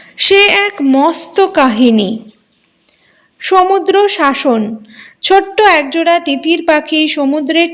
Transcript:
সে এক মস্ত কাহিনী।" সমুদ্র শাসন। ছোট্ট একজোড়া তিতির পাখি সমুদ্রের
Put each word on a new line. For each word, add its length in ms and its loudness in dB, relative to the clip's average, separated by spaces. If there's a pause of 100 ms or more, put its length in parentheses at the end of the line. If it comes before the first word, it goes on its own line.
(160)
সে 300 2
এক 360 -2
মস্ত 640 0
কাহিনী।" 720 0 (1200)
সমুদ্র 720 0
শাসন। 680 -2 (460)
ছোট্ট 380 0
একজোড়া 580 2
তিতির 480 -2
পাখি 420 0
সমুদ্রের 640 -2